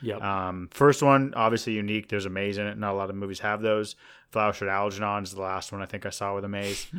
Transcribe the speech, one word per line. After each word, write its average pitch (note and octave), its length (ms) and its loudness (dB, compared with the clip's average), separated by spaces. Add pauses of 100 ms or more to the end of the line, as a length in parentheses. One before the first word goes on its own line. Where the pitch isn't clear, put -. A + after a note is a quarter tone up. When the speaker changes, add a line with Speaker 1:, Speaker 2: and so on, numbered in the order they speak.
Speaker 1:
Yep. G#2 180 -4
Speaker 2:
um, F#2 520 -2
first C#3 320 6
one, C#3 320 6
obviously A2+ 380 2
unique. G#2+ 360 -2
There's G2+ 160 -2
a G2 60 -4
maze G2 260 0
in G#2 80 -2
it. G#2 140 -4
Not G2+ 140 0
a G2 40 0
lot G2 140 -2
of G2 40 -6
movies G2 260 -6
have G#2+ 200 0
those. G#2+ 340 2 (360)
Flower G#2+ 200 2
Short G2 200 -2
Algernon G2+ 500 0
is F#2 140 -8
the G2 80 -6
last F#2+ 280 -4
one G2 120 -6
I - 20 -6
think G2+ 220 -8
I - 20 -4
saw G2+ 240 -4
with G2 100 -2
a G2+ 60 -4
maze. G2+ 380 -4 (120)